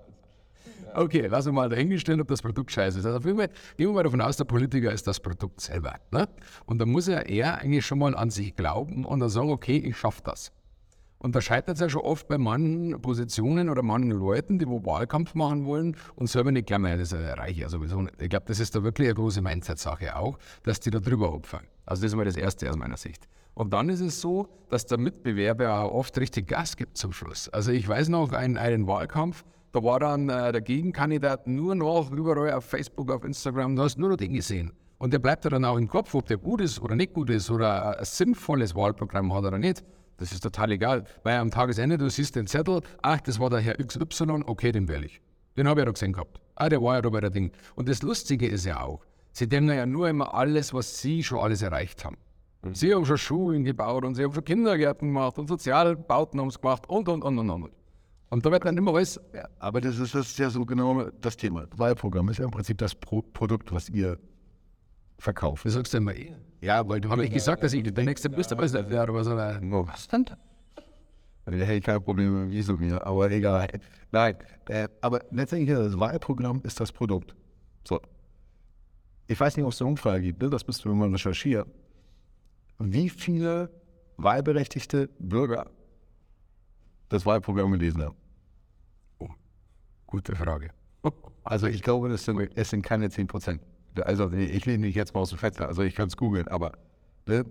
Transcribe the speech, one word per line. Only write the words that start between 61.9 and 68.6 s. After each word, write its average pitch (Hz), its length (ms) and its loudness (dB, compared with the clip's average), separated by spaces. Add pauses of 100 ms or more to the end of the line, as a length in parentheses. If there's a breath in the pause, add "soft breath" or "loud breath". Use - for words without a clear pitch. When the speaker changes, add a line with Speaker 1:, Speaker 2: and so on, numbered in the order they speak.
Speaker 2:
ist 113 80 -2
ja 131 60 0
im 123 60 -2
Prinzip 104 280 -4
das 107 140 -2
Pro-, - 300 -4
Produkt, - 500 -2
was - 160 -4
ihr 92 300 0 (1000)
verkauft. 80 460 -2
Speaker 1:
Das 110 100 0
sagst 123 200 -2
du 117 40 2
immer 101 140 0
eh. 156 220 -12 (260)
Speaker 2:
Ja, 104 280 2
weil 104 120 0
du 107 80 -2
Speaker 1:
Hab 120 120 2
ich 110 80 2
Speaker 2:
ja 107 60 -2
Speaker 1:
gesagt, - 280 0
dass 139 100 2
ich 120 120 0
der 110 200 0
nächste 143 240 -2
Bürgermeister 135 600 -2